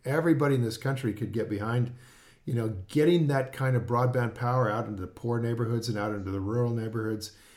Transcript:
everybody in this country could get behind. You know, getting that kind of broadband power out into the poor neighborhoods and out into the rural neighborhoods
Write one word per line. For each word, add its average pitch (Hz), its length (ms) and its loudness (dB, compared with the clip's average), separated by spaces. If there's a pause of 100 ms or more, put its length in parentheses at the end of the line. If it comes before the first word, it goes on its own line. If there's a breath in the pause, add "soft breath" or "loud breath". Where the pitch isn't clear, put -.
everybody 143 500 4
in 120 80 2
this 113 140 -2
country 127 360 -2
could 98 180 -6
get 110 180 -2
behind. 117 420 0 (540 soft breath)
You 135 100 -2
know, 113 200 -2 (120)
getting 160 400 4
that 147 260 0
kind 131 220 0
of 107 80 2
broadband 120 520 2
power 123 340 0
out 110 180 -2
into 101 140 -8
the 90 60 -6
poor 117 320 -4
neighborhoods 117 500 -2
and 104 80 -2
out 104 160 -2
into 98 180 -4
the 98 100 -2
rural 117 300 0
neighborhoods 110 600 -4 (240 soft breath)